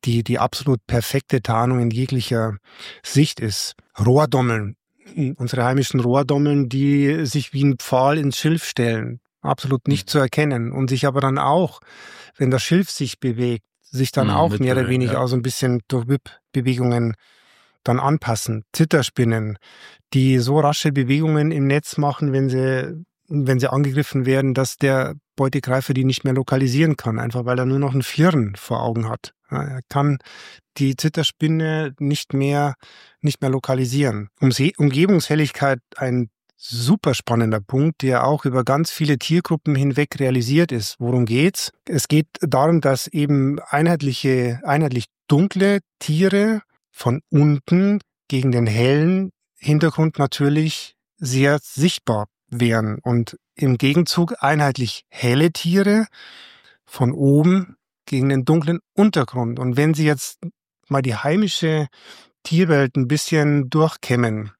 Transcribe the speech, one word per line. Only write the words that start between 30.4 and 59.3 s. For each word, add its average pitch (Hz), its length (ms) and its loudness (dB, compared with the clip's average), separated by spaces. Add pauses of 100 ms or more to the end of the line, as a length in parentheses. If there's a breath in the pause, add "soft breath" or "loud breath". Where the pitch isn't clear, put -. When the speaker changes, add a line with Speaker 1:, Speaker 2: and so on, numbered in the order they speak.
Speaker 1:
die 135 200 0
Zitterspinne 156 1040 -2
nicht 143 360 -4
mehr, 143 400 0 (480 loud breath)
nicht 147 180 -2
mehr 139 100 -2
lokalisieren. 127 800 -2 (120)
Umse-, 135 360 2
Umgebungshelligkeit, 147 1040 2 (160)
ein 123 320 -2 (280)
super 120 580 0
spannender 113 460 0
Punkt, 139 420 -2
der 127 240 2
auch 143 180 0
über 127 200 0
ganz 139 260 0
viele 147 260 0
Tiergruppen 156 600 -2
hinweg 139 420 0
realisiert 131 540 2
ist. 113 260 -6
Worum 123 260 0
geht's? 131 480 0 (140)
Es 165 220 -4
geht 151 180 2 (140)
darum, 147 400 2
dass 135 260 0
eben 143 540 0
einheitliche, 135 1040 0
einheitlich 139 420 0 (220)
dunkle 196 500 2 (220)
Tiere 202 600 2 (300)
von - 300 -2 (100)
unten 170 680 2 (260)
gegen 135 240 0
den 120 160 2
hellen 147 640 2 (260)
Hintergrund 156 600 0
natürlich 156 800 0 (200)
sehr 139 460 2
sichtbar 120 640 -2 (240)
wären 113 520 0
und 120 340 -2 (180)
im 131 240 0
Gegenzug 165 640 0
einheitlich 139 680 0
helle 139 440 2
Tiere 196 540 2 (800 loud breath)
von 123 280 -2
oben 151 640 2 (300)
gegen 135 240 0
den 135 140 0
dunklen 160 360 0 (140)
Untergrund. 127 640 0